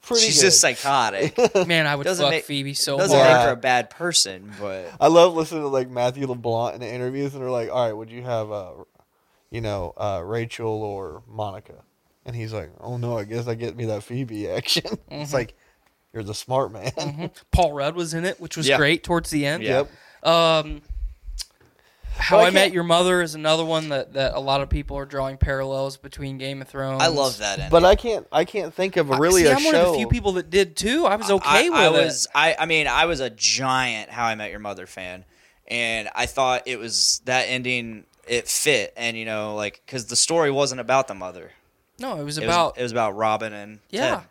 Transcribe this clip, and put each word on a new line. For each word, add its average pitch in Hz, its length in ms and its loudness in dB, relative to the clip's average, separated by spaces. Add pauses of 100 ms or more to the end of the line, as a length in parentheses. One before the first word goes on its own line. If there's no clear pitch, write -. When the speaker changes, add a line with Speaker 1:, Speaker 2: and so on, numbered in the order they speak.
Speaker 1:
Pretty 226 240 2
Speaker 2:
She's 196 160 2
Speaker 1:
good. 196 60 8
Speaker 2:
just 175 120 6
psychotic. 123 760 2 (180)
Speaker 1:
<laughs> 180 120 4
Speaker 3:
Man, 165 200 2
I 147 80 0
would 143 80 -6
Speaker 2:
Doesn't 175 220 -2
Speaker 3:
fuck 143 60 2
Speaker 2:
make, 160 120 -2
Speaker 3:
Phoebe 139 300 -6
so 139 240 -2
Speaker 2:
doesn't 143 200 4
Speaker 3:
hard. 131 120 10
Speaker 2:
make 127 80 8
Speaker 1:
Yeah. 120 80 6
Speaker 2:
her 120 80 2
a - 20 -2
bad 123 340 0
person, 101 680 -2
but 95 260 -8 (140)
Speaker 1:
I 139 80 6
love 170 260 8
listening 160 280 -4
to, 143 80 -2
like, 131 200 0
Matthew 127 380 -2
LeBlanc 117 480 -2
in 120 60 -12
the 117 120 -10
interviews, 135 400 -6
and 139 80 -12
they're 127 80 -6
like, 120 220 -2
"All 123 140 0
right, 110 80 -2
would 110 180 -12
you 120 100 -14
have, 113 300 -4
uh, 98 200 -8 (760)
you 117 120 -8
know, 101 340 -4
uh, 98 300 -4
Rachel 113 580 -6
or 98 420 -10
Monica?" 107 500 -12 (500)
And 120 100 -10
he's 113 160 -8
like, 101 200 -10 (100)
"Oh 123 160 -8
no, 120 200 -4
I 107 60 -4
guess 117 240 -6
I 117 80 -4
get 113 220 -8
me 123 80 -6
that 107 180 -4
Phoebe 113 460 -8
action." - 360 -2
<laughs> 208 240 -10
It's 147 200 -12
Speaker 3:
Mm-hmm. 143 60 -8
Speaker 1:
like, 120 180 -2 (580)
you're 113 120 -10
the 101 120 -10
smart 127 380 -4
man. 110 180 -8
Speaker 3:
Mm-hmm. 151 340 -8 (260)
Paul 170 200 4
Rudd 147 240 -4
was 170 180 -6
in 165 120 -4
it, 185 160 -4
which - 160 -12
was 156 100 0
Speaker 2:
Yeah. 139 80 6
Speaker 3:
great 147 300 4
towards 170 240 -2
the 147 160 -2
end. 147 180 -4
Speaker 2:
Yeah. 131 220 0 (380)
Speaker 1:
Yep. 151 40 2
Speaker 3:
Um, 160 540 2 (1300)
How - 220 2
Speaker 1:
Well, 214 80 8
I 180 40 6
Speaker 3:
I - 20 -2
Met 190 140 6
Speaker 1:
can't 185 100 0
Speaker 3:
Your 170 80 2
Mother 180 400 4
is 156 100 -6
another 156 320 0
one 160 240 -2
that, 135 240 -6
that 135 220 0
a - 40 -2
lot 135 220 0
of 139 80 -6
people 143 280 -4
are 139 80 -10
drawing 135 320 -6
parallels 135 600 -2
between 135 400 -10
Game 135 240 -8
of 131 60 -16
Thrones. 135 340 -4
Speaker 2:
I 160 60 4
love 139 320 0
that 104 180 -4
ending. - 140 -4
Speaker 1:
But 170 120 8
I 185 120 8
can't, 214 360 -4
I 160 140 2
can't 175 260 -6
think 185 260 -2
of 151 120 2
a 135 60 2
Speaker 3:
I, - 20 0
Speaker 1:
really 175 240 6
Speaker 3:
see, 160 80 8
Speaker 1:
a - 60 6
Speaker 3:
I'm - 60 2
Speaker 1:
show. 302 40 0
Speaker 3:
one 311 100 4
of 175 120 6
the 165 100 2
few 127 100 -2
people 202 260 0
that 175 180 -4
did 185 240 2
too. 262 320 0
I 196 80 2
was 214 160 -2
okay 180 360 4
Speaker 2:
I, - 20 2
Speaker 3:
with 147 100 2
Speaker 2:
I 151 80 6
Speaker 3:
it. 156 40 6
Speaker 2:
was, - 440 2
I, 156 240 4
I 160 80 0
mean, 160 200 2
I 139 180 2
was 170 140 -2
a 127 120 -4
giant 123 800 -2
How 117 140 -4
I 113 100 0
Met 107 160 -8
Your 101 80 -12
Mother 98 260 -10
fan, 92 400 -14 (420)
and 113 460 -2
I 123 140 -2
thought 127 400 0
it 127 100 -6
was, 107 480 -2
that 127 240 0
ending, 123 540 -4 (240)
it 117 200 -2
fit, - 480 0
and, 117 220 -6
you 113 80 -8
know, 107 300 -6
like, 104 320 -6
'cause 123 180 -10
the 120 100 -6
story 156 360 2
wasn't 135 300 0
about 127 260 2
the 101 80 -10
mother. 90 380 -12 (440)
Speaker 3:
No, 233 220 -8
it 143 40 -6
was 147 140 -6
Speaker 2:
It 156 60 -4
Speaker 3:
about 165 320 2
Speaker 2:
was, - 40 -16
it 127 40 -2
was 120 80 -4
about 110 240 0
Robin 110 380 0
and 104 260 -16 (100)
Speaker 3:
Yeah. 233 280 -2
Speaker 2:
Ted. - 140 -12